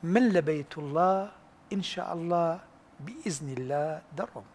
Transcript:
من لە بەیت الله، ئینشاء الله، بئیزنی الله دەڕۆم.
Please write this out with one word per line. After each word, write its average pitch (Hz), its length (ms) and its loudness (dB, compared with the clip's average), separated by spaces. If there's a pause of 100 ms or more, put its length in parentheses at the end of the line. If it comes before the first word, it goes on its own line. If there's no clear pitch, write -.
من 202 220 4 (100)
لە 175 120 8
بەیت 151 340 -2
الله، 170 360 4 (540)
ئینشاء 190 440 -4
الله، 170 360 0 (540)
بئیزنی 156 540 -6
الله 147 420 -2 (160)
دەڕۆم. 143 380 -8